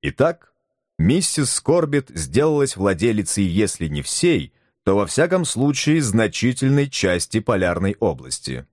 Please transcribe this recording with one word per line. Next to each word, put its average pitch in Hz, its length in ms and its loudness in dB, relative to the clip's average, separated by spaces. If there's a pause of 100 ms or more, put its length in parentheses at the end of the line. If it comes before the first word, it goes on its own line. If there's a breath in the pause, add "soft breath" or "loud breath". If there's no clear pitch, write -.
Итак, 147 520 -2 (440)
миссис 160 540 2
Скорбит 147 580 0
сделалась 135 680 0
владелицей, 98 680 0
если 90 440 0
не 73 140 -4
всей, 135 520 0 (280)
то 98 140 2
во 101 100 2
всяком 170 380 0
случае 143 560 0
значительной 127 880 0
части 92 520 -2
полярной 92 600 0
области. 65 720 -4